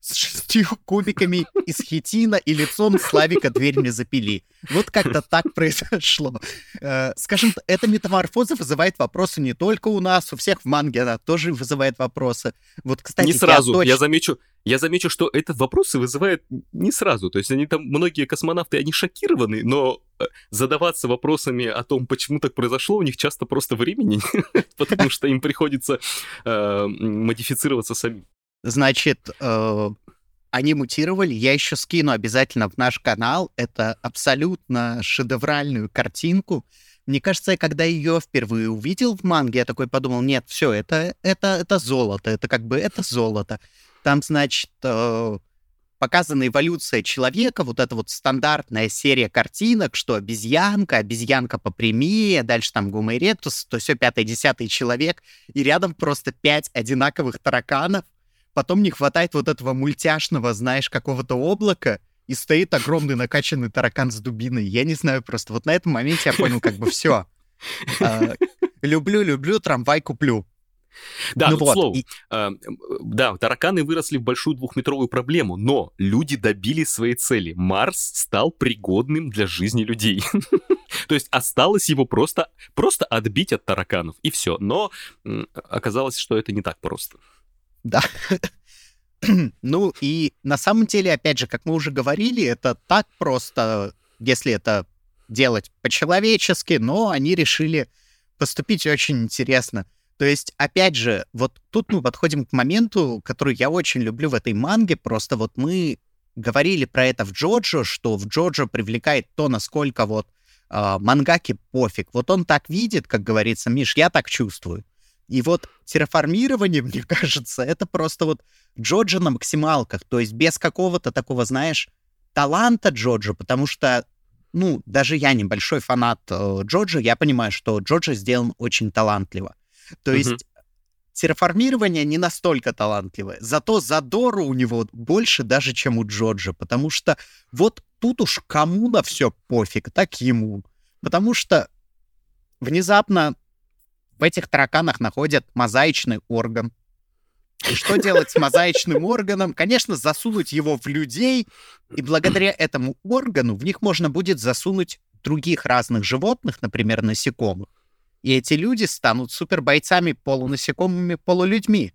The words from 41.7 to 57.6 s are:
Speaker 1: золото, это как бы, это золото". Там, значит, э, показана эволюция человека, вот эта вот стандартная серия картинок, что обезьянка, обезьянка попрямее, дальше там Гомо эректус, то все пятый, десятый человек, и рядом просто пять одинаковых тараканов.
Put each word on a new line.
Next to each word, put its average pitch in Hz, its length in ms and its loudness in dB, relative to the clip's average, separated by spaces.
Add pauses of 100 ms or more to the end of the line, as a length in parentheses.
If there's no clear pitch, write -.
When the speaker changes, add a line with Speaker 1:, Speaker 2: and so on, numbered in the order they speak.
Speaker 1:
золото, 117 500 0
это 110 200 -2
как 120 180 0
бы, 120 100 -2
это 196 260 -2
золото". 110 580 -2 (440)
Там, 143 180 4
значит, - 480 -2 (120)
э, 113 560 -2 (600)
показана 139 480 2
эволюция 143 560 0
человека, 175 600 0
вот 120 160 -4
эта 127 140 0
вот 113 160 -6
стандартная 131 800 0
серия 127 400 2
картинок, 208 680 0
что - 200 -2
обезьянка, 123 840 0
обезьянка 117 600 0
попрямее, 147 840 2
дальше 117 320 0
там 101 160 0
Гомо 107 260 -2
эректус, 175 480 -2
то - 140 -6
все 143 160 -2
пятый, 120 300 2
десятый 117 440 -2
человек, 127 540 -2 (320)
и 139 80 0
рядом 165 320 2
просто 143 380 -4
пять 151 420 0
одинаковых 131 640 -2
тараканов. 143 640 -2 (480)